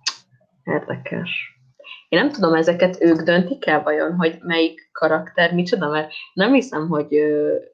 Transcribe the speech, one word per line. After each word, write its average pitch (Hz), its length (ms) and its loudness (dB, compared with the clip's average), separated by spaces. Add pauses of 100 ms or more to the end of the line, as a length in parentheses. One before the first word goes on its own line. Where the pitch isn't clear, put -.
(640)
Érdekes. - 920 -8 (600)
Én 165 60 4
nem 277 120 0
tudom, 170 220 0
ezeket 175 480 0
ők 165 200 4
döntik 175 440 0
el 156 180 0
vajon, 156 320 -2
hogy 165 260 0
melyik 165 500 -2
karakter 170 640 0
micsoda, 175 360 0
mert 156 220 -2 (220)
nem 208 200 2
hiszem, 160 340 0
hogy, 151 280 -2
ö, 151 420 2 (160)